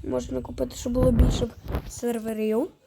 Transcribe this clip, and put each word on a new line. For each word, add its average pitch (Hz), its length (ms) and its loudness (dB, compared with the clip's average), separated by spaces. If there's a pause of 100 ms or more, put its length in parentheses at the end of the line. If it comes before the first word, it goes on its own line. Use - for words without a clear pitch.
Можна 254 380 -4
купити, 247 340 -6
щоб 247 160 -6
було 254 180 4
більше 247 380 4 (400)
серверів. 220 800 -2 (180)